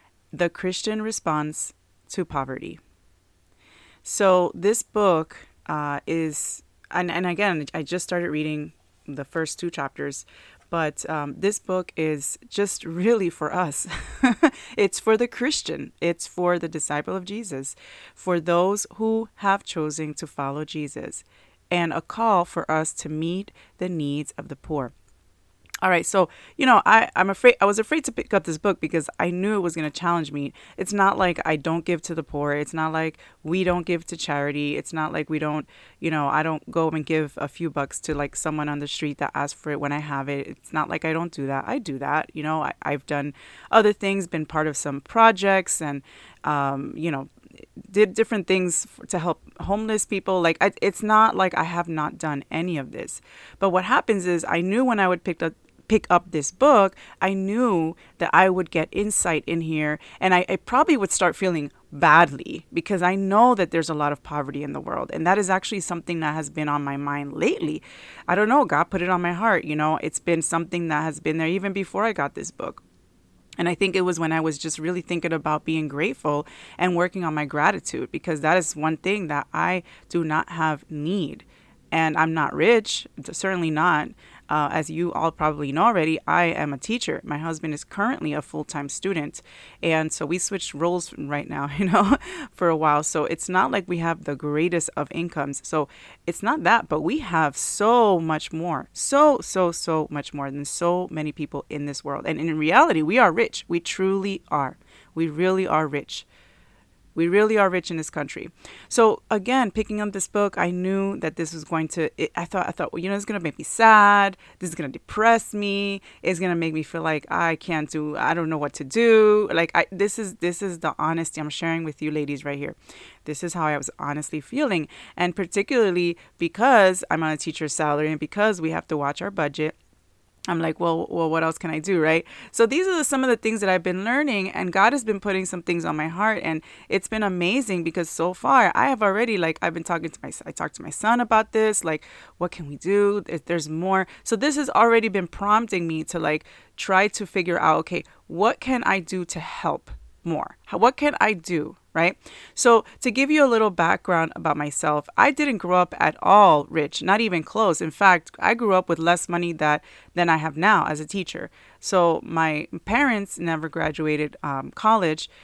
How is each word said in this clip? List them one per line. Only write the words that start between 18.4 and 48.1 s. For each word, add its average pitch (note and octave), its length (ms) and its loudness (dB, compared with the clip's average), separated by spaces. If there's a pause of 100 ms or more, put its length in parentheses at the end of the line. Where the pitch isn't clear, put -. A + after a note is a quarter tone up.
those F3 540 2
who A3 420 -2
have G3 280 0
chosen D3+ 500 -6
to - 120 -12
follow C#3+ 380 -6
Jesus, - 600 -10 (460)
and F3 220 0
a - 80 -2
call G#3 440 2
for - 260 -6
us D#3 240 0
to - 140 -10
meet E3 420 -4 (280)
the F3+ 100 -4
needs D3 500 -4
of D3 100 -12
the D#3+ 80 -12
poor. C#3 360 -6 (880)
All F#3+ 60 2
right, F3 160 2
so, F#3+ 240 2 (300)
you C4+ 80 2
know, B3 180 8
I, A3+ 320 8
I'm F#3+ 140 2
afraid, A#3 280 6
I G3+ 60 2
was G3+ 140 4
afraid D4+ 260 -2
to - 80 -6
pick - 220 -6
up F#3+ 100 2
this D#3 140 -6
book G3 240 0
because D#3+ 260 -2 (100)
I F3 120 2
knew F#3+ 260 0
it G3 40 0
was F3 140 -2
gonna D#3 160 -4
challenge E3+ 400 -2
me. C#3+ 220 -6 (240)
It's F#3+ 160 -6
not G3 240 4
like F3+ 300 0
I D#3 100 0
don't E3 300 -2
give E3+ 160 -2
to E3 120 -8
the D#3 80 -6
poor. D3 300 -4
It's D3 220 -4
not D#3+ 180 -2
like D#3+ 240 -2 (260)
we F3+ 220 0
don't F3 220 0
give E3+ 220 -2
to F3 100 -10
charity. C#3+ 580 -4
It's - 160 -10
not D#3+ 180 -4
like D#3 200 -6
we D#3 80 -2
don't, D3+ 280 -4 (320)
you E3 120 -4
know, D3+ 180 0
I D3+ 140 2
don't D#3+ 280 -4
go D#3+ 200 0
and D#3 160 -4
give D#3 320 -2
a C#3+ 100 -6
few E3 220 -6
bucks C#3 300 -6
to, D3+ 140 -6
like, C#3+ 220 -6
someone D3+ 320 -4
on D3 120 -4
the D3 60 -8
street D3 320 -6
that C#3+ 160 -2
asks C#3+ 240 -4
for D3+ 140 -6
it C#3+ 80 -4
when C#3+ 100 -2
I D3 100 -2
have C#3 280 -6
it. C#3 200 -6
It's - 220 -16
not D3+ 200 -2
like D#3+ 160 -4
I D#3+ 80 0
don't E3 180 -4
do C#3 140 -6
that. C3+ 200 -2
I C#4 120 -4
do D#3+ 200 -8
that. C#3 360 -2
You D3+ 80 -8
know, D#3 180 -2
I, C#3+ 220 -4
I've C#3+ 240 -4
done C#3+ 260 -4 (380)
other G#3 240 6
things, G3 320 -4
been D#3 180 -6
part D#3 220 -2
of D3 100 -4
some C#3 240 -6
projects G3 800 2
and, C#3+ 220 -6 (420)
um, C#3 500 -2
you D#3+ 160 -4
know, C3+ 200 -6 (600)
did G3 220 4